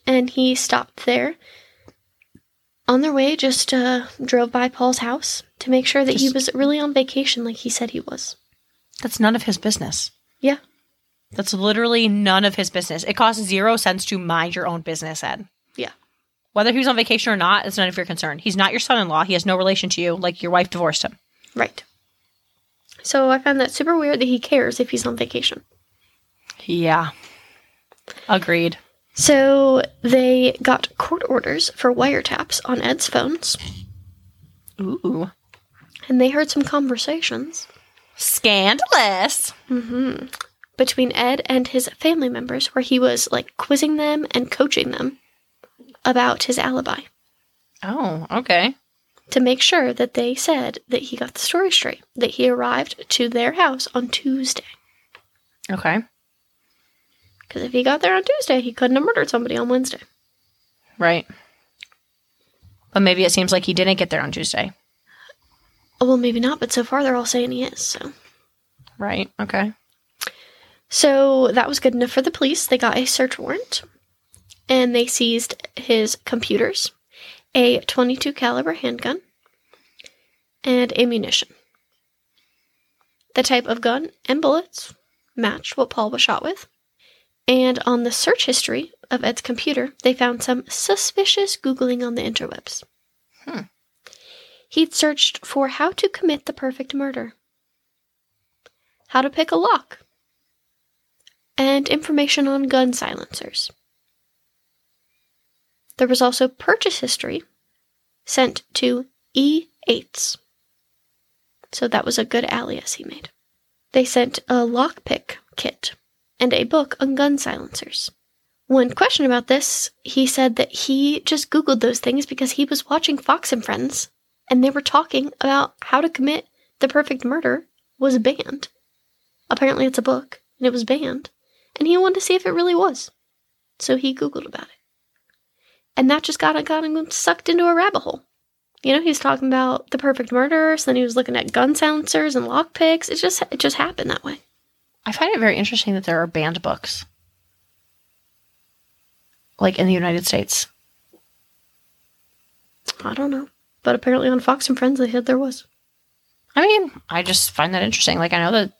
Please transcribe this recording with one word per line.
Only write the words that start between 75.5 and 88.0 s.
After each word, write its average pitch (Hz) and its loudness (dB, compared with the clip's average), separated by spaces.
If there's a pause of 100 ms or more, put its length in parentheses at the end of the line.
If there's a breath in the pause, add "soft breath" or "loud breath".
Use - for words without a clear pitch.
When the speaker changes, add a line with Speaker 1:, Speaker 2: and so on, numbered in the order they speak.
Speaker 1:
his 226 0
computers, - -2 (640 loud breath)
a 247 4
twenty-two 262 -2
caliber 269 -2
handgun, 254 -6 (1400 soft breath)
and 247 2
ammunition. 233 0 (1900)
The 254 2
type 247 0
of 233 -4
gun 262 -2 (140)
and 285 0
bullets 320 0 (420)
matched - -4
what 339 0
Paul 214 -2
was 247 -2
shot - 0
with. 370 -8 (800 soft breath)
And 254 4
on 240 0